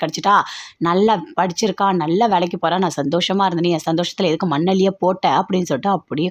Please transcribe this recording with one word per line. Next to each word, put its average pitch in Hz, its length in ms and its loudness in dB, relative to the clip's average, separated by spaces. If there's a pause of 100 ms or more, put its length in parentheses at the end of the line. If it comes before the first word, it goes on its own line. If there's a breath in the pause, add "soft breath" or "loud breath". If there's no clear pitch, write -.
கிடைச்சிட்டா, 170 400 2 (360 loud breath)
நல்லா 185 460 2 (180)
படிச்சிருக்கா, 190 540 0
நல்ல 175 320 2
வேலைக்கு 180 340 0
போறா, 170 160 0
நான் 175 240 -2
சந்தோஷமா 180 500 0
இருந்தேனே, 170 180 0
என் 165 220 -2
சந்தோஷத்துல 175 320 -2
எதுக்கு 165 240 0
மண்ணள்ளியே 185 420 2
போட்ட?" 185 400 0
அப்படின்னு 185 340 0
சொல்லிட்டு 156 260 -2
அப்படியே 170 400 -2